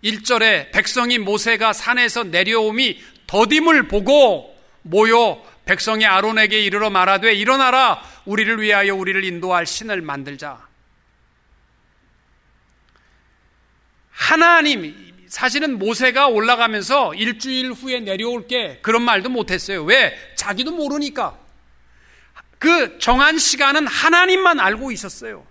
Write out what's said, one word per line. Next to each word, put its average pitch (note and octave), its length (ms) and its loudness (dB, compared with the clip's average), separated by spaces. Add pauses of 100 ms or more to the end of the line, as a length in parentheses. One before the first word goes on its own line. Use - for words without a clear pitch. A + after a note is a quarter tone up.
일 G#3+ 220 -4
절에 A3 480 2
백성이 A#3+ 480 0
모세가 G#3+ 540 0
산에서 A#3+ 500 -2
내려옴이 G#3+ 800 -2 (240)
더딤을 D4 600 2
보고 G#3 720 2 (240)
모여 A3 640 2 (200)
백성이 A3 420 0
아론에게 G#3+ 540 2
이르러 G#3 280 -2
말하되 G3 440 2
"일어나라, B3+ 680 2 (240)
우리를 G#3+ 340 -2
위하여 G3+ 360 2
우리를 F#3+ 280 -4
인도할 F3 440 -4
신을 G#3 340 -8
만들자." C#3+ 680 -12 (3500)
하나님, D4+ 1160 0
사실은 C4 500 -4
모세가 B3 520 0
올라가면서 A3+ 840 0
"일주일 B3 600 -4
후에 B3+ 260 -8
내려올게." A3+ 840 -6
그런 A3+ 220 0
말도 A#3 260 0
못했어요. G3 540 -4
왜? G#3 520 2
자기도 A3+ 360 -6
모르니까. C#4+ 680 -6 (1200)
그 D#4+ 420 0
정한 C4+ 380 2
시간은 C#4 480 0
하나님만 F4 760 2
알고 B3 320 -2
있었어요. G#3 600 -14